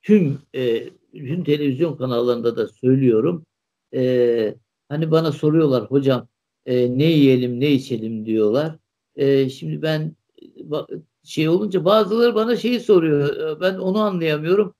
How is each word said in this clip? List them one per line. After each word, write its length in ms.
Tüm, 380
e, 360
tüm 300
televizyon 540
kanallarında 600
da 100
söylüyorum. 760
E, 600
hani 220
bana 200
soruyorlar, 520
"Hocam, 440
e, 320
ne 80
yiyelim, 540
ne 120
içelim?" 540
diyorlar. 500
E, 340
şimdi 320
ben, 340
e, 40
ba-, 560
şey 260
olunca 360
bazıları 500
bana 200
şeyi 240
soruyor, 760
e, 40
ben 160
onu 220
anlayamıyorum. 800